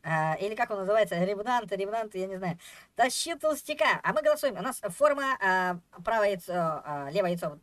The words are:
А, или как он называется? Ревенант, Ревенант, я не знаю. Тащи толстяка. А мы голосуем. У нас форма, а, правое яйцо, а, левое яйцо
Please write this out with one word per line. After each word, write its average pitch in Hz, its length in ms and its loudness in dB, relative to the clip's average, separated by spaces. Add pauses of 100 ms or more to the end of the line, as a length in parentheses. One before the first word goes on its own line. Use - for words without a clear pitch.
А, 156 380 2
или 208 160 -4
как 233 160 0
он 208 60 -2
называется? 190 440 2
Ревенант, 208 520 0
Ревенант, 208 420 -4
я 185 100 -4
не 190 120 -8
знаю. 175 200 -4 (380)
Тащи 262 400 0
толстяка. 294 680 0
А 170 120 0
мы 208 80 0
голосуем. 294 360 2
У 165 40 -4
нас 247 180 -4
форма, 269 640 2
а, 185 360 2 (280)
правое 220 240 4
яйцо, 180 260 -4
а, 147 560 -2
левое 180 200 2
яйцо 165 320 -4